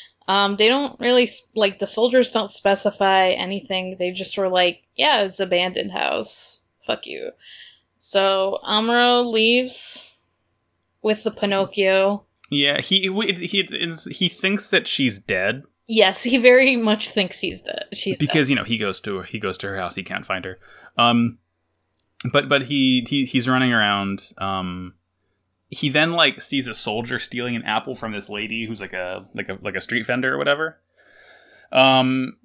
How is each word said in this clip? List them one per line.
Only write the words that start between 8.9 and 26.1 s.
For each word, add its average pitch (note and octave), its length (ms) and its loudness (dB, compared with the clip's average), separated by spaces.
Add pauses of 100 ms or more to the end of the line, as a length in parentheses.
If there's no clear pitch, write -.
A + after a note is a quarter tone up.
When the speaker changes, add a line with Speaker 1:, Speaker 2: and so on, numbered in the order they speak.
Speaker 1:
leaves A#3+ 880 0 (840)
with G#3+ 220 -2
the A3 80 -2
Pinocchio. G3 920 0 (260)
Speaker 2:
Yeah, C#3+ 300 2
he, F#3+ 280 0
he, G3+ 240 -2 (140)
he, E3+ 440 -4 (200)
he F3+ 180 -2
thinks G3+ 400 -4
that - 180 0
she's A#2 320 -2
dead. G#2+ 440 -2 (240)
Speaker 1:
Yes, G3+ 360 2
he B3 140 2
very B3+ 380 6
much G#3+ 340 0
thinks F#3+ 300 -4
he's - 220 -8
dead. - 320 -10
She's - 260 -6
Speaker 2:
Because, D3 280 2
Speaker 1:
dead. - 40 0
Speaker 2:
you C#3 60 2
know, G2+ 60 -2
he A2 140 -2
goes G2+ 240 -2
to, G2 200 -6
he G#2+ 180 -10
goes G2 200 -4
to G2 80 -6
her G2 100 -6
house. F2+ 180 -6
He G2+ 80 -8
can't F#2+ 220 -8
find F#2 200 -6
her. F#2 140 -10 (380)
Um, A#2 420 4 (920)
but, C#3+ 160 2
but C#3 160 2
he, B2+ 460 2
he, C#3 160 0
he's B2 240 0
running B2+ 240 4
around. G2+ 640 0
Um, F#2 560 -6 (760)
he - 200 -2
then, D3+ 240 2